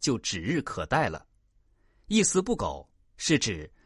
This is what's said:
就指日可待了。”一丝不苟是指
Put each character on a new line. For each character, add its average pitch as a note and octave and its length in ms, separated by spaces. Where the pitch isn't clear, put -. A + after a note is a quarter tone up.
就 B2 180
指 - 220
日 C#3 220
可 - 240
待 C3+ 220
了。” D#2 160
一 G#3+ 120
丝 F#3 220
不 A3+ 140
苟 C#2+ 300
是 - 220
指 D#2+ 320